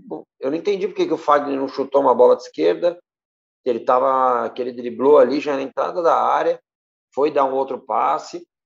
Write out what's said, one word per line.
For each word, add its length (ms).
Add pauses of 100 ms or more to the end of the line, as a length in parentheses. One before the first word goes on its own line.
(400)
eu 100
não 80
entendi 300
por 80
que 100
que 80
o 40
Fagner 380
não 120
chutou 320
uma 140
bola 220
de 60
esquerda, 560 (640)
que 60
ele 100
tava, 680
que 100
ele 120
driblou 460
ali 200
já 160
na 80
entrada 400
da 180
área, 400 (540)
foi 160
dar 140
um 100
outro 240
passe, 680 (220)